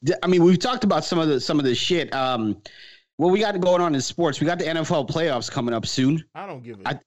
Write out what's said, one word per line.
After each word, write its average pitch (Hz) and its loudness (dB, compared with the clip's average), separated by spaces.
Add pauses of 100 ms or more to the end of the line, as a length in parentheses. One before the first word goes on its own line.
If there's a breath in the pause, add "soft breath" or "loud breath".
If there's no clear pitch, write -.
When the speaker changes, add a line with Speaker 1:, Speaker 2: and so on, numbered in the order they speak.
Speaker 1:
th-, 165 2
I 175 -2
mean, 180 4
we've 180 8
talked 247 -2
about 160 2
some 175 -2
of 160 2
the, 135 2
some 156 0
of 139 0
this 120 2
shit. 160 -2
Um, 123 -2 (560 loud breath)
what 175 2
we 208 2
got 208 0
going 180 4
on 170 2
in 135 0
sports? 151 -2
We 151 0
got 175 0
the 175 -4
N 160 -2
F 160 -2
L 151 0
playoffs 147 -2
coming 120 -4
up 110 -4
soon. 143 0 (100)
Speaker 2:
I 180 -16
don't 143 -14
give 113 -18
a, 92 -12
Speaker 1:
I 131 -8